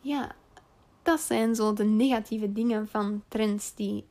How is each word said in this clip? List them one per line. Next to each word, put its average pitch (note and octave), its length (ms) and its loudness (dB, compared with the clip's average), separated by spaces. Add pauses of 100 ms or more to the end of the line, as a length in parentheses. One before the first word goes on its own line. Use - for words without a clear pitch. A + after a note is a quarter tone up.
ja, C#4 340 -4 (640)
dat D#4+ 180 2
zijn A3+ 360 0
zo G#3+ 180 2
de G#3 100 0
negatieve G#3+ 680 2
dingen A3 340 0
van G#3 400 -4
trends G#3 480 -2
die G3+ 360 -4